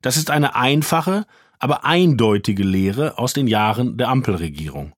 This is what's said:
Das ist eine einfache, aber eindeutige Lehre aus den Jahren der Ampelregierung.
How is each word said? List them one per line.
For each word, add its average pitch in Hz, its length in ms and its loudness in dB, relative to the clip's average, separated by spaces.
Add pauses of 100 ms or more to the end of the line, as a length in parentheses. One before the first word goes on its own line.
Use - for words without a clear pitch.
Das 127 160 -2
ist 156 140 -2
eine 147 260 2
einfache, 156 720 0 (320)
aber - 260 -2
eindeutige 113 800 2
Lehre 98 540 0
aus 123 160 -2
den 139 120 0
Jahren 110 520 0
der 120 100 0
Ampelregierung. 78 880 -4